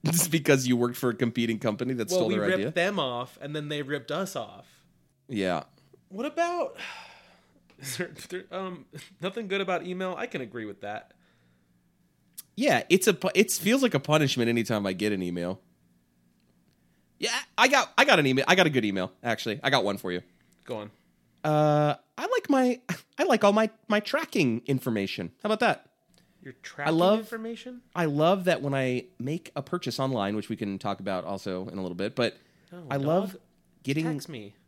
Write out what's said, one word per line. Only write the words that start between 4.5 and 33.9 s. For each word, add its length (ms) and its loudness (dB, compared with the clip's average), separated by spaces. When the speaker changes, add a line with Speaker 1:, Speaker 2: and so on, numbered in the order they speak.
Speaker 1:
Yeah. 360 -2
Speaker 2:
What 160 -8
about, 520 -4
<sighs> 520 -20
is 160 -10
there, 140 -8
there, 240 -10
um, 320 -10
nothing 280 -8
good 120 -2
about 240 -2
email? 320 -4
I 120 -6
can 120 -8
agree 260 -8
with 160 -12
that. 320 -10
Speaker 1:
Yeah, 360 2
it's 180 6
a 60 4
pu-, 200 -2
it 160 4
feels 320 2
like 120 2
a 60 2
punishment 480 2
anytime 380 0
I 60 0
get 200 0
an 100 -2
email. 380 -4
Yeah, 120 -2
I 120 6
got, 280 4
I 80 8
got 140 8
an 80 4
email. 220 2
I 60 8
got 120 6
a 40 4
good 140 0
email, 280 -2
actually. 400 -4
I 80 2
got 140 2
one 120 0
for 160 -6
you. 100 -4
Speaker 2:
Go 140 -8
on. 120 -12
Speaker 1:
Uh, 500 4
I 40 -6
like 280 -2
my, 300 4
<laughs> 200 -18
I 60 2
like 200 4
all 80 8
my, 180 2
my 120 2
tracking 680 0
information. 640 -2
How 60 -4
about 120 0
that? 260 0
Speaker 2:
Your 200 -16
tracking 360 -2
Speaker 1:
love 220 6
Speaker 2:
information? 600 -12
Speaker 1:
I 120 0
love 380 4
that 180 2
when 120 -2
I 300 0
make 340 -6
a 80 -6
purchase 380 -6
online, 340 0
which 140 -4
we 80 -6
can 220 -6
talk 200 -4
about 260 -4
also 440 -6
in 100 -10
a 40 -4
little 140 -6
bit, 200 -4
but 200 0
Speaker 2:
Oh, 180 -18
Speaker 1:
I 60 -2
love 360 0
Speaker 2:
dog. 80 -18
Speaker 1:
getting 220 0